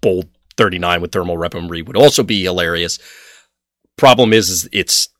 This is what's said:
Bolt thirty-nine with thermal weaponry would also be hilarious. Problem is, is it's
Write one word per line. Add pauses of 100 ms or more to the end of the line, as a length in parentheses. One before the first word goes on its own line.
Bolt (320)
thirty-nine
with
thermal
weaponry
would
also
be
hilarious. (960)
Problem
is,
is
it's (100)